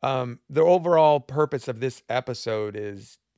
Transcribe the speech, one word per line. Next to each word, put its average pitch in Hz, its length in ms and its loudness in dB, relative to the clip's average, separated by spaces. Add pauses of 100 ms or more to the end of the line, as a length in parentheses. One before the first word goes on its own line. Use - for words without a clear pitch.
um, 127 380 -4 (100)
the 143 100 2
overall 165 600 4
purpose 143 480 -4
of 113 120 -8
this 127 300 -6
episode 113 640 -4
is, 104 420 -12 (200)